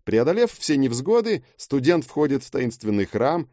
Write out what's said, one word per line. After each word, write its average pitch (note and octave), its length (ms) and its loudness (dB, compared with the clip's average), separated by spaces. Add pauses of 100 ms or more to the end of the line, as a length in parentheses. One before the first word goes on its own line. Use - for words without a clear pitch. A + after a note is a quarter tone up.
преодолев D#3+ 520 2
все D3+ 200 0
невзгоды, D3 640 0 (140)
студент C#3+ 480 0
входит C#3 380 0
в - 60 -16
таинственный G#2+ 560 -2
храм C3+ 480 -2